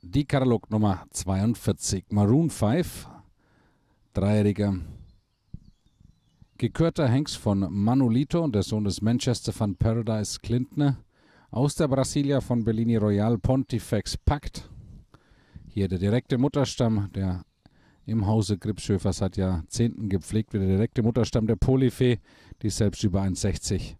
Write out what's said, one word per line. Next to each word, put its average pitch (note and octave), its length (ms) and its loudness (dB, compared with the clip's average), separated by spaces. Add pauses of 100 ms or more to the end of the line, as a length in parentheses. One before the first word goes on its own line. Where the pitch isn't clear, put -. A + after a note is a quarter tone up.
Die C#3 160 0
Katalog B2+ 460 0
Nummer G#2+ 400 2
zweiundvierzig, F#2+ 1000 -2
Maroon G#2+ 380 4
five, - 600 -2 (1040)
Dreijähriger. G2+ 640 2 (1800)
Gekörter D#3 500 0
Hengst C3+ 280 0
von G2 340 0
Manolito, B2+ 760 2
der G#2+ 160 0
Sohn G#2+ 220 -2
des G2 180 -2
Manchester A#2 500 0
Fun G#2 220 -2
Paradise A2 680 -2
Clintner. C3 560 0 (540)
Aus C#3 240 0
der D#3 140 0
Brasilia C3+ 520 0
von A#2+ 220 -2
Bellini A2+ 340 2
Royal, G#2+ 400 2
Pontifex B2 800 -2
Pact. - 540 -4 (960)
Hier G2 220 -2
der F2+ 100 -2
direkte G#2+ 400 0
Mutterstamm, A#2+ 720 0
der F#2 320 -4 (640)
im A2 220 0
Hause G#2+ 300 2
Gripschöfer G2+ 540 -2
seit F#2+ 240 -4
Jahrzehnten G2 720 -2
gepflegt G2 440 -4
wird. G2+ 100 0
Der F#2+ 140 2
direkte A2+ 260 0
Mutterstamm A2+ 460 0
der A2 80 2
Polyfee, B2+ 640 2 (420)
die G#2+ 80 -2
selbst G2+ 320 0
über F#2+ 200 2
eins F#2 180 -2
sechzig - 600 -4